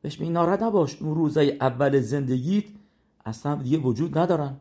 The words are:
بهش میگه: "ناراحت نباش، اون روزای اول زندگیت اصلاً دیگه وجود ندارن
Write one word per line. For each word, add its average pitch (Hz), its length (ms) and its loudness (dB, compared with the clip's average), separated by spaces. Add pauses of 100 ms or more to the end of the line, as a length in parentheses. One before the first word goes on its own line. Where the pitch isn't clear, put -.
بهش - 180 -8
میگه: 165 120 -2
"ناراحت 170 300 2
نباش، 202 400 0
اون 151 120 -2
روزای 156 460 2
اول 135 400 2
زندگیت 135 640 0 (600)
اصلاً 143 300 -6
دیگه 143 240 0
وجود 135 400 0
ندارن 151 420 0